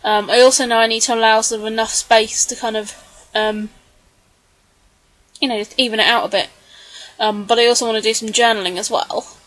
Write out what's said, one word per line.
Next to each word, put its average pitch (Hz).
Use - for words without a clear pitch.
um, 214
I 233
also 254
know 233
I 226
need 226
to 247
allow 220
sort 220
of 214
enough 220
space -
to 240
kind 220
of, 214
um, 214
you 277
know, 226
just -
even 220
it -
out 233
a -
bit. -
Um, 208
but 226
I 233
also 240
wanna 220
do 220
some 220
journaling 208
as 165
well. -